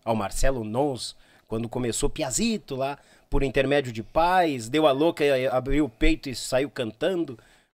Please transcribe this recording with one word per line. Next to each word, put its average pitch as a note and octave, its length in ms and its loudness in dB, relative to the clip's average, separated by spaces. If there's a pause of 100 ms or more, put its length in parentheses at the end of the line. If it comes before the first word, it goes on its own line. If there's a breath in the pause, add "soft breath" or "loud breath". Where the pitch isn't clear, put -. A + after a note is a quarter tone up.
ao A#2 100 0
Marcelo A2+ 480 0
Nons, A#2+ 520 -4 (320 soft breath)
quando A2+ 220 -6
começou B2 400 -2
piazito D#3 680 -2
lá, C3+ 220 -6 (320 soft breath)
por - 140 2
intermédio C3+ 480 0
de A2 120 -8
pais, D#3+ 680 0
deu D3+ 180 2
a C#3 40 6
louca, D#3 320 2
eh, C3 240 2
abriu C3 380 0
o C3 40 -4
peito C#3+ 400 0
e A#2+ 60 -8
saiu C#3 340 -2
cantando? C#3+ 680 -4 (380 soft breath)